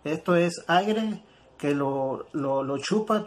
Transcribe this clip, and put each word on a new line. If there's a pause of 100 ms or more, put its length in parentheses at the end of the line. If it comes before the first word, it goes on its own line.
Esto
es
aire (340)
que
lo,
lo,
lo
chupa.